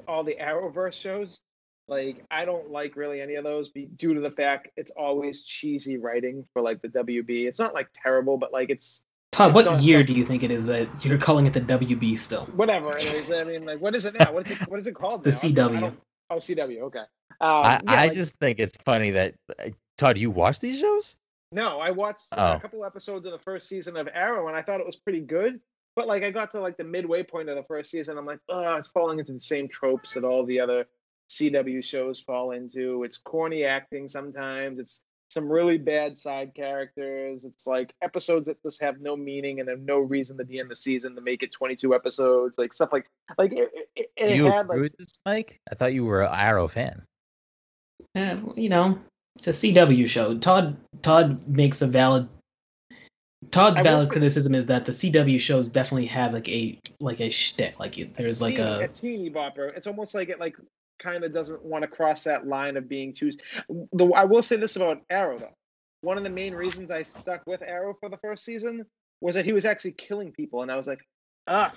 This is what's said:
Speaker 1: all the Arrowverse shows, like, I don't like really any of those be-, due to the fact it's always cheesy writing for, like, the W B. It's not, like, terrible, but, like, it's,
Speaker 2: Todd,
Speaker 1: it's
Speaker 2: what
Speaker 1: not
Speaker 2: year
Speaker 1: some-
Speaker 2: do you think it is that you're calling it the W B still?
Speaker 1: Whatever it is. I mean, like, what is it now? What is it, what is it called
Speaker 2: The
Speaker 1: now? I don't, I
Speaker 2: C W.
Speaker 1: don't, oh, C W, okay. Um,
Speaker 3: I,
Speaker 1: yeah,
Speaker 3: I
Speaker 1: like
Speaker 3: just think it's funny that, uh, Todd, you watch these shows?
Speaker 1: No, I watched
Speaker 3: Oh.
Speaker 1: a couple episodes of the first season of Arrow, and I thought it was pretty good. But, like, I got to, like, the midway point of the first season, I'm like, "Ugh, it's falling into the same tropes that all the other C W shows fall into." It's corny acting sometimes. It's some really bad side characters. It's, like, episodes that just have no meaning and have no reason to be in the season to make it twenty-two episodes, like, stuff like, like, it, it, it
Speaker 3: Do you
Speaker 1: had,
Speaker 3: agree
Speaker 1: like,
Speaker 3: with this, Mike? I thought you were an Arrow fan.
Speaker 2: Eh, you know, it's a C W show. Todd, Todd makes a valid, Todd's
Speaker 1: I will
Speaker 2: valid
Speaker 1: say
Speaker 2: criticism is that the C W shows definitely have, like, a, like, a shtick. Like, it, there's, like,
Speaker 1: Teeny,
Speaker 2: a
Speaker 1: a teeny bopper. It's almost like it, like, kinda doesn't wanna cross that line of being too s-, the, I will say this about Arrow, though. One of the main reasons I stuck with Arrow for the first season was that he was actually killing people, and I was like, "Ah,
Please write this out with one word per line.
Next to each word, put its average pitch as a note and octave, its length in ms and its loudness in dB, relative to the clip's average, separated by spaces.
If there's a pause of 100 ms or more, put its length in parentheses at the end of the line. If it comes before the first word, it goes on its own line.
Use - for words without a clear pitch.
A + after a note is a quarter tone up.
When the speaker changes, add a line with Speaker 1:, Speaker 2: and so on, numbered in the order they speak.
Speaker 1:
all D#3+ 180 -4
the D3+ 140 -4
Arrowverse F3 540 -4
shows, F#3+ 480 -10 (480)
like, C3+ 420 -6
I D#3+ 140 -4
don't E3+ 260 -6
like D3 260 -10
really C#3+ 260 -8
any D3 140 -8
of D3 80 -8
those D3 260 -6
be-, C#3 160 -14
due D#3+ 260 -2
to D3 80 -2
the C#3+ 100 -4
fact C#3 460 -2
it's D3+ 140 -10
always C#3+ 520 -4
cheesy C#3 540 -8
writing B2 560 -4
for, B2 80 -2
like, A2+ 220 -2
the A#2 60 -8
W A#2+ 340 -2
B. A#2+ 240 -4
It's B2 120 -6
not, A3+ 140 -2
like, C#3 220 -6
terrible, C3 420 2
but, B2 160 -4
like, C3 160 -2
it's, - 340 -6 (300)
Speaker 2:
Todd, F#3+ 180 8
Speaker 1:
it's D#3 60 8
Speaker 2:
what A3+ 100 12
Speaker 1:
not D3+ 160 4
Speaker 2:
year D#3 160 10
Speaker 1:
some- C3+ 80 10
Speaker 2:
do B2+ 80 2
you B2 100 4
think B2+ 180 0
it A#2+ 80 0
is A2+ 160 -2
that A#2 380 -2
you're C#3+ 140 2
calling C#3+ 280 6
it C3 60 4
the B2+ 80 0
W B2 360 2
B A2+ 200 0
still? - 300 -6
Speaker 1:
Whatever F3+ 500 0
it D3+ 80 -2
is. D3+ 260 -4
I E3 140 -2
mean, E3 220 -8
like, D3+ 140 -8
what G#3 140 -2
is G3+ 120 -4
it G#3 80 -8
now? D3+ 180 4
What F3+ 180 -4
is - 20 -8 (100)
it, - 80 -4
what G3+ 100 -6
is G3 60 -10
it A#3 80 -8
called G3 300 -6
Speaker 2:
The C#3+ 60 2
Speaker 1:
now? C#3 60 2
I - 40 -8
don't, - 40 -2
I E3 40 0
Speaker 2:
C D3 40 2
W. A#2 280 2
Speaker 1:
don't, A2 200 -6 (300)
oh, E3+ 100 -6
C F3+ 140 -8
W, B2+ 300 -6
okay. B2+ 140 -12
Um, A2 80 -14 (340)
Speaker 3:
I, D3+ 320 6
Speaker 1:
yeah, C3 140 2
Speaker 3:
I B2+ 200 6
Speaker 1:
like D#3+ 80 0
Speaker 3:
just F3 220 -4
think A#2+ 240 0
it's G2+ 180 -2
funny A2 320 2
that, F#2+ 240 2 (240)
uh, - 100 -10 (300)
Todd, C3 180 6
you A2+ 140 -2
watch A2+ 300 2
these C4 200 -6
shows? G#4 360 0 (360)
Speaker 1:
No, F3+ 280 -4
I E3+ 100 -2
watched G#3 420 -4
Speaker 3:
Oh. F2 220 2
Speaker 1:
a - 60 -2
couple G#3+ 240 -12
episodes G3 420 -12
of F3+ 60 -12
the E3 60 -12
first F#3+ 300 -10
season F3 280 -10
of D3+ 160 -6
Arrow, F#3 360 -2
and D#3+ 80 -6
I D#3 60 -4
thought G3 180 -4
it E3+ 60 -6
was F3 100 -10
pretty F3+ 240 -4
good. F#3 400 -2 (340)
But, A#3 140 -4
like, G3+ 140 0
I G3+ 80 -2
got G#3 220 -6
to, G#3+ 80 -8
like, F3+ 160 -6
the E3 80 -10
midway E3+ 380 -2
point D#3+ 260 -10
of C#3+ 80 -6
the C3+ 60 -6
first D3 280 -10
season, D#3 280 -8
I'm C#3+ 80 -12
like, D3 220 -12
"Ugh, E3+ 300 -2
it's C#3+ 100 -10
falling D#3+ 300 0
into C#3 140 -8
the B2+ 80 -12
same C#3 280 -4
tropes - 460 -2
that B2 100 -4
all B2+ 200 2
the B2 160 0
other B2 260 0 (420)
C D3+ 220 -2
W C3 320 -2
shows C3 380 -6
fall B2+ 300 -6
into." B2+ 540 -6
It's A#2 120 -12
corny D#3+ 480 -4
acting C3+ 440 -4
sometimes. C#3 680 -10
It's - 220 -16 (280)
some D3+ 220 -6
really E3 280 4
bad D3 380 -2
side C#3 380 -10
characters. C3+ 920 -8
It's, - 200 -20
like, B2+ 360 -2
episodes E3+ 440 -2
that D#3 160 -8
just - 200 -10
have C#3 180 -4
no C#3+ 160 -6
meaning C#3 440 -8
and B2+ 80 -8
have B2+ 120 -6
no C#3 180 0
reason C3+ 380 -2
to B2+ 80 -6
be B2+ 140 -12
in B2+ 100 -8
the A#2+ 80 -14
season B2+ 380 -4
to B2 80 -16
make B2 200 -4
it A#2+ 100 -6
twenty-two C3 420 0
episodes, B2+ 640 2
like, A#2+ 160 -2
stuff D3+ 180 0
like, C3+ 160 0 (300)
like, F#3+ 140 4
it, - 180 0 (260)
it, - 200 -6
it A3 120 2
Speaker 3:
Do G#3 60 6
you D3 100 6
Speaker 1:
had, G3+ 220 4
Speaker 3:
agree F3 100 -2
Speaker 1:
like, C3+ 60 0
Speaker 3:
with D3+ 160 -6
this, - 160 -20 (100)
Mike? A3 360 -4 (100)
I - 60 -8
thought C3 180 2
you B2+ 100 0
were G2 200 4
an - 100 0
Arrow G2 340 4
fan. - 360 -6 (1080)
Speaker 2:
Eh, F#3+ 220 -2 (180)
you A3 140 -2
know, F#3+ 300 4 (360)
it's - 140 -16
a D#3+ 60 2
C G#3 180 2
W C#3 340 8
show. A2+ 300 0
Todd, F3 400 4 (260)
Todd D#3+ 460 6
makes C#3 340 4
a C#3 40 6
valid, B2+ 420 4 (1200)
Todd's F#3 280 6
Speaker 1:
I C#3+ 40 6
will D#3+ 80 8
Speaker 2:
valid D3 180 6
Speaker 1:
say - 40 -4
Speaker 2:
criticism C#3+ 420 2
is B2 120 0
that B2 200 0
the - 60 -4
C F3+ 180 -2
W C#3 280 4
shows B2+ 300 0
definitely B2+ 380 0
have, A#2+ 260 -2
like, A2+ 160 -6
a, A2+ 300 -4 (220)
like, B2 200 -4
a A2+ 100 -2
shtick. - 480 -2
Like, - 200 -10
it, - 180 -12
there's, A#2 240 -2
like, - 160 0
Speaker 1:
Teeny, A2+ 120 0
Speaker 2:
a D3 160 -2
Speaker 1:
a E3+ 40 -4
teeny G#3 420 -8
bopper. C#3+ 460 -8
It's F3+ 100 -14
almost G#3 280 -10
like F#3 160 -4
it, E3 100 -8
like, E3 160 -8 (420)
kinda F3 300 -6
doesn't D#3 340 -8
wanna D#3 240 -6
cross D#3 380 0
that C#3 220 -2
line C#3 320 -4
of C3 100 -8
being C3+ 240 -8
too D3 160 -4
s-, - 80 -6 (560)
the, F3+ 220 6
I G3 100 8
will A3 180 8
say A3+ 140 0
this G#3+ 200 -2
about E3 340 0
Arrow, F3 280 -2
though. A2 160 -16 (460)
One F#3 160 -4
of G3+ 80 -4
the F#3+ 60 -6
main F#3 240 -8
reasons F3+ 360 -8
I D#3+ 120 -6
stuck - 440 -12
with F3+ 140 -8
Arrow F3+ 400 -8
for G#3 80 -12
the F#3+ 80 -14
first G#3+ 280 -12
season A#3 420 -8 (340)
was E3+ 140 -2
that F#3 100 0
he G#3+ 80 0
was G#3 140 2
actually G3+ 260 -2
killing G3+ 400 -10
people, B2+ 300 -8
and B2+ 100 -8
I C3 40 -4
was C3+ 100 -6
like, C3+ 200 -10 (400)
"Ah, F#3+ 300 2